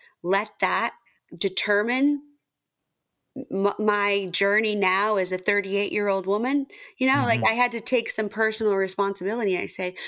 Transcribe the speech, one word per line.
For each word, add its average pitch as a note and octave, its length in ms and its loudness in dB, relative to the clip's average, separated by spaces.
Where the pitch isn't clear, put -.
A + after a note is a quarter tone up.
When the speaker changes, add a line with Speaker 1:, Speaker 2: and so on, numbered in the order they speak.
Speaker 1:
let G3 380 0
that F#3+ 340 0
determine A#3 840 2
m-, G3 280 2
my G3+ 520 0
journey G#3 440 2
now G3+ 420 2
as F#3 160 0
a F#3 60 -2
thirty-eight-year-old G3 880 -2
woman?" B3 400 0
You B3+ 100 0
know, C4+ 180 2
like, A3+ 140 2
Speaker 2:
Mm-hmm. A3+ 60 2
Speaker 1:
I A3 80 4
had A#3+ 180 2
to A#3 80 -6
take A#3 300 -2
some G#3+ 180 -2
personal A3 480 0
responsibility. G3 840 -2
I F3+ 80 -4
say, F3+ 280 -6